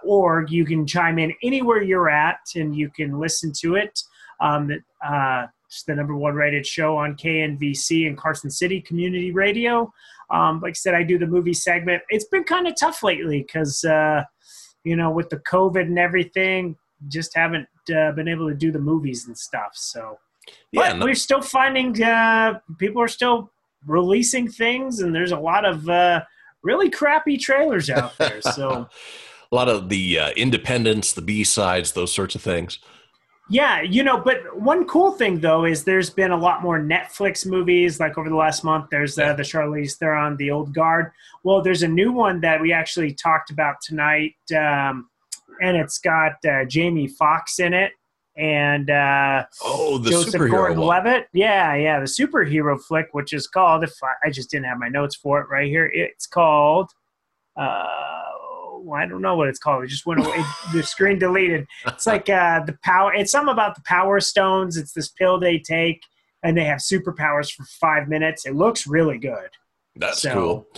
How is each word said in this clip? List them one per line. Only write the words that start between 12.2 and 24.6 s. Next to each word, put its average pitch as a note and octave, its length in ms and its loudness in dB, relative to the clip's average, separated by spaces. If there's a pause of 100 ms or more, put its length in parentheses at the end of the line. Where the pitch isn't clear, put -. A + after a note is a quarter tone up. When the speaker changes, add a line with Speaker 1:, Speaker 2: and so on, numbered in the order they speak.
Speaker 1:
been F#4+ 180 0
kinda F4+ 360 0
tough D#4+ 220 0
lately D#3 420 -2
'cause, D3+ 400 -4
uh, D3+ 420 2 (580)
you E3 120 -2
know, E3 140 0
with E3 220 -4
the D#3 60 -6
covid F#3 440 0
and F3 160 -2
everything, F3+ 800 -2 (300)
just D#3+ 280 -8
haven't, E3 320 -2 (220)
uh, D#3 220 2
been D#3 160 -6
able E3 200 -4
to D3+ 60 -2
do D#3+ 180 0
the D#3 60 -4
movies C#3+ 480 -2
and A#2 100 -16
stuff. G#2+ 380 -10
So, A2+ 460 -12 (500)
Speaker 2:
Yeah, - 220 2
Speaker 1:
but F3+ 60 -4
Speaker 2:
no F#3 80 0
Speaker 1:
we're C4 100 2
still C#4 260 0
finding, C4 640 0
uh, A3+ 560 4 (180)
people G#3+ 240 -2
are A#3 60 2
still A#3+ 420 0 (380)
releasing G#3 600 2
things, A#3+ 520 -4